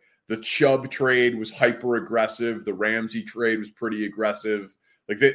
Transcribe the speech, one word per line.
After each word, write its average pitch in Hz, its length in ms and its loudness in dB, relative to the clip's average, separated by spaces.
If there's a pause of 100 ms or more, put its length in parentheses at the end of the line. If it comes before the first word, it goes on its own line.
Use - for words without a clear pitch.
(280)
the 113 80 -4
Chubb 131 560 2
trade 123 480 2
was 107 100 -6
hyper 123 460 0
aggressive. 110 720 -2
The 104 80 -2
Ramsey 110 500 -2
trade 113 340 0
was 104 120 -8
pretty 107 360 -4
aggressive. 104 720 -4 (320)
Like, 107 120 -4
they, 135 160 6